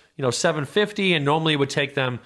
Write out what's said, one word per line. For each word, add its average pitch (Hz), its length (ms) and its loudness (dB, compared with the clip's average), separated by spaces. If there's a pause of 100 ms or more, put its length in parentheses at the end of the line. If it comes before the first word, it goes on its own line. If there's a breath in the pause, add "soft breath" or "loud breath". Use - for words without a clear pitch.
(180 soft breath)
you 147 40 -10
know, 131 80 2
seven 151 360 0
fifty 202 500 0
and 143 100 0
normally 156 280 2
it - 20 0
would 139 160 0
take 139 240 -2
them, 127 300 -2